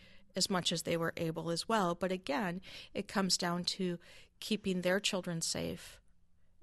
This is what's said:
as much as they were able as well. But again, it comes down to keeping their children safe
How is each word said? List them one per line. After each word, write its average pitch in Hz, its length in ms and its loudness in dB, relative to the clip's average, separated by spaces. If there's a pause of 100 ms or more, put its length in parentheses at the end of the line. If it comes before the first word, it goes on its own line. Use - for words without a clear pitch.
(360)
as 180 120 4
much 180 220 2
as 165 140 0
they 170 120 2
were 165 200 2
able 165 340 -2
as 170 180 -2
well. 190 280 4
But 185 160 0
again, 185 480 -2 (340)
it 202 140 -4
comes 190 280 2
down 175 280 0
to 180 340 -2 (400)
keeping 190 440 0
their 180 180 4
children 180 400 0
safe 165 580 -4 (640)